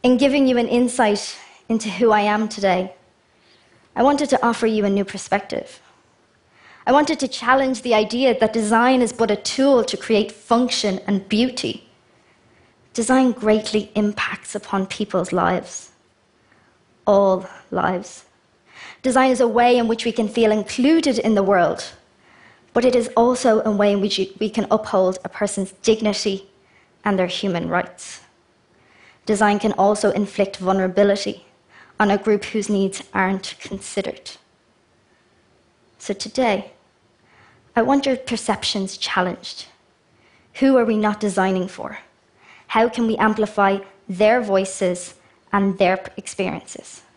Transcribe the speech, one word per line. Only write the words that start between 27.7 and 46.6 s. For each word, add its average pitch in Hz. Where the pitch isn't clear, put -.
Design 208
can 208
also 208
inflict 196
vulnerability 190
on 208
a 202
group 208
whose 208
needs 196
aren't 190
considered. -
So -
today, 226
I 226
want 277
your 262
perceptions 208
challenged. -
Who 269
are 233
we 220
not 208
designing 190
for? -
How 226
can 233
we 220
amplify 208
their 214
voices 190
and 196
their 190
experiences? -